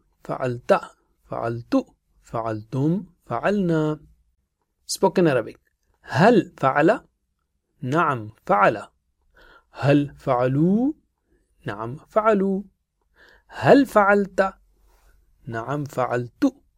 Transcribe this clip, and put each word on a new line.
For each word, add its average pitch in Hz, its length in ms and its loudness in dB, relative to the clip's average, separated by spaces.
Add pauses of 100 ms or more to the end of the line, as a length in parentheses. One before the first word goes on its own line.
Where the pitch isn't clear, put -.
(240)
فعلت. 139 560 -2 (460)
فعلت، 117 600 -4 (360)
فعلتم، 120 840 -6 (200)
فعلنا. 156 720 -2 (960)
Spoken 190 300 0
Arabic. 123 320 0 (460)
هل 208 560 2
فعل؟ 147 420 2 (840)
نعم، 131 500 -2 (140)
فعل. 180 360 2 (880)
هل 143 480 0
فعلوا؟ 147 760 0 (720)
نعم، 113 320 -8 (120)
فعلوا. 202 520 0 (840)
هل 247 380 4
فعلت؟ 196 680 0 (920)
نعم، 123 360 -6
فعلت. 123 720 -4 (240)